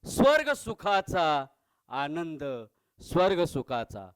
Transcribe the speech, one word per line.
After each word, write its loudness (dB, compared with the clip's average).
स्वर्ग 4
सुखाचा, 0
आनंद -6
स्वर्ग 2
सुखाचा. -6